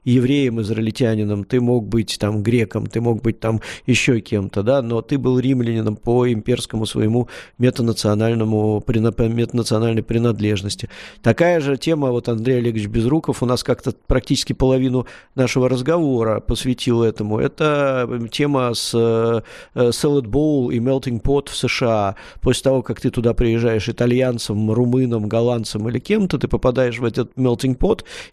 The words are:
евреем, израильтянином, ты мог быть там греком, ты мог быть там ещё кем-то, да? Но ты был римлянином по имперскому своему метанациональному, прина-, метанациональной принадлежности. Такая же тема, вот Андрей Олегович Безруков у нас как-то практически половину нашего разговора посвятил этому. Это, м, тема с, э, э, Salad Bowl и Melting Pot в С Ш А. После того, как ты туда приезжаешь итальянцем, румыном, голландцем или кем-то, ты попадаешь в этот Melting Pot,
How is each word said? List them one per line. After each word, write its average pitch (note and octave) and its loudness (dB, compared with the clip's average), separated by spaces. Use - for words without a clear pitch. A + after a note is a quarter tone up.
евреем, B2+ 2
израильтянином, G#2+ -2
ты B2+ 0
мог A#2+ 2
быть G#2+ -2
там G#2 0
греком, A2 0
ты A2+ -4
мог A#2 0
быть A#2 -2
там A2 -2
ещё A#2+ 2
кем-то, G2+ -2
да? B2+ 2
Но A#2 -2
ты C#3+ -2
был B2+ 2
римлянином A#2 0
по B2 2
имперскому A2 -2
своему A#2 0
метанациональному, A2 2
прина-, A2+ 2
метанациональной A2+ 0
принадлежности. G#2 -2
Такая E3+ 4
же C#3 0
тема, D3 0
вот A#2+ -2
Андрей A#2+ 0
Олегович A2 -2
Безруков B2 0
у B2 0
нас A#2+ 0
как-то - -2
практически - 0
половину C3 0
нашего B2+ 2
разговора B2+ 0
посвятил A#2+ 0
этому. G#2+ 0
Это, C#3 0
м, A#2 -6
тема C3 0
с, - -6
э, A#2 2
э, A#2+ 2
Salad C#3+ 0
Bowl C#3 0
и B2 0
Melting B2 -2
Pot C#3 0
в - -10
С - -2
Ш B2 0
А. G#2 0
После C3 0
того, C3 2
как - -8
ты C3 -2
туда A#2 0
приезжаешь A2+ 2
итальянцем, A#2+ 0
румыном, A#2+ 0
голландцем A2+ -2
или A#2+ -4
кем-то, G3 0
ты D#3 -2
попадаешь A#2+ 0
в B2 -2
этот A#2 -4
Melting B2+ 0
Pot, G3+ 0